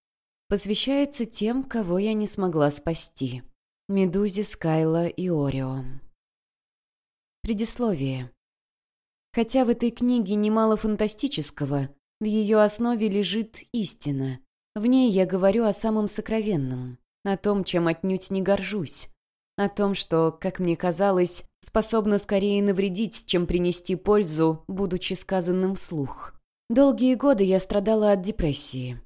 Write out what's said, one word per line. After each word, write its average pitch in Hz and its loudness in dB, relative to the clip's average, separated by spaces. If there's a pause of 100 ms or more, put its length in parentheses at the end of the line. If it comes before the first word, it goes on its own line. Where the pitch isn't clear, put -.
(480)
Посвящается 262 -2
тем, 233 -2
кого 190 -2
я 214 0
не 214 -2
смогла 160 2
спасти. 135 -4 (460)
Медузе, 196 0
Скайла 160 0
и 180 -4
Орио. 135 -2 (1600)
Предисловие. 175 -2 (1000)
Хотя 233 2
в 226 4
этой 233 0
книге 240 0
немало 220 2
фантастического, 180 -2 (320)
в 214 -4
ее 214 2
основе 220 2
лежит 202 -2 (100)
истина. 135 -4 (340)
В 208 -4
ней 254 6
я 185 4
говорю 196 2
о 208 2
самом 214 0
сокровенном, 143 -4 (260)
о 196 0
том, 202 0
чем 170 0
отнюдь 190 -2
не 190 -2
горжусь, 196 -2 (480)
о 202 0
том, 202 0
что, 160 0
как 185 -6
мне 170 0
казалось, 180 0 (200)
способно 214 2
скорее 202 0
навредить, 196 -2
чем 175 0
принести 175 0
пользу, 160 2
будучи 190 -4
сказанным 185 0
вслух. - -6 (340)
Долгие 254 4
годы 233 4
я 185 4
страдала 208 2
от 190 2
депрессии. 135 -4